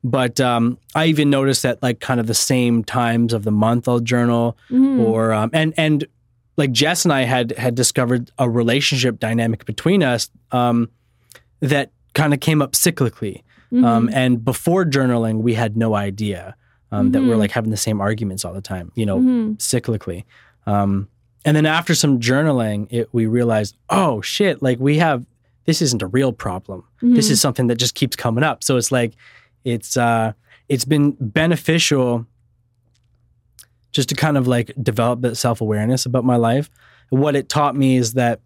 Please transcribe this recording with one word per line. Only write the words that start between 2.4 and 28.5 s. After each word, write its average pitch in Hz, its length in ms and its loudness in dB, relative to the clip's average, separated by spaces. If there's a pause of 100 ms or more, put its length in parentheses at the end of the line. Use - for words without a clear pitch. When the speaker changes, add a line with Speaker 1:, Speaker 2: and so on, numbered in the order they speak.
Speaker 1:
times 117 500 0
of 107 100 -2
the 107 80 -2
month 113 360 2
I'll 123 120 2
journal 120 580 0 (140)
Speaker 2:
Mm-hmm. 262 300 2
Speaker 1:
or, 113 320 2
um, 110 200 0
and, 160 240 0
and, 156 280 2 (520)
like, 143 140 0
Jess 147 340 0
and 160 80 4
I 135 100 2
had, 123 280 0
had 120 240 -2
discovered 123 640 0
a 120 100 2
relationship 120 720 0
dynamic 113 460 -2
between 180 360 0
us, 123 300 0 (200)
um, 120 380 0 (680)
that 139 320 0 (240)
kind 147 180 2
of 135 60 -2
came 151 240 2
up 131 80 -4
cyclically. 117 720 -2 (280)
Um, 247 120 2
Speaker 2:
Mm-hmm. 117 300 4
Speaker 1:
and 127 300 2
before 170 420 0
journaling, 120 560 0
we 117 120 2
had 110 240 -2
no 110 160 0
idea, 101 600 -4 (360)
um, 104 200 0
that 269 100 0
we're, 254 120 2
Speaker 2:
Mm-hmm. 110 60 2
Speaker 1:
like, 101 120 0
having 113 180 -2
the 107 80 -4
same 104 240 -2
arguments 104 420 -4
all 87 100 -10
the 98 80 -10
time, 87 340 -10
you 110 100 -2
know, 101 140 0
Speaker 2:
Mm-hmm. 247 380 0
Speaker 1:
cyclically. 107 680 -4 (420)
Um, 101 440 0 (360)
and 151 100 4
then 151 120 4
after 165 260 0
some 139 260 2
journaling, 117 680 0
it, 117 240 -4
we 113 140 0
realized, 110 500 0 (140)
"Oh 165 300 2
shit, 185 420 -2
like, 127 160 0
we 147 180 2
have, 151 280 0 (400)
this 165 160 0
isn't 123 200 0
a 92 60 -6
real 123 260 0
problem. 95 500 -10 (180)
This 240 80 2 (180)
Speaker 2:
Mm-hmm. 214 60 2
Speaker 1:
is 214 80 2
something 127 260 0
that 120 80 2
just 120 200 -4
keeps 131 220 -2
coming 120 260 0
up." 143 200 -2